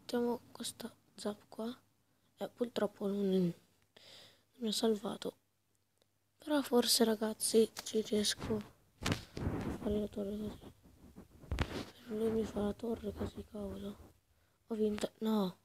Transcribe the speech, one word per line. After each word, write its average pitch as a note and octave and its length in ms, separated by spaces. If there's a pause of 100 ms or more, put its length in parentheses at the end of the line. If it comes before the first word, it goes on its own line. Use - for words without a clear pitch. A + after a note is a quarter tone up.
Mettiamo A#3+ 400 (120)
questa - 420 (200)
zap - 340
qua. A#3 260 (640)
Eh, - 140
purtroppo G#3 560
non, G3 240
non F#3 240 (1000)
mi A#3 120
ha G#3 40
salvato. G#3 640 (1000)
Però D4 240
forse, A#3+ 440
ragazzi, A3 680 (120)
ci A3 180
riesco - 540 (440)
a - 760
fare G#3 220
la G#3 80
torre G#3 280
così. - 360 (1400)
Lui A3 240
mi A3 120
fa G3+ 160
la G3+ 140
torre A3 400
così, - 360
cavolo. G2+ 460 (720)
Ho A#3 80
vinto. G#3 360 (100)
No. G#3+ 440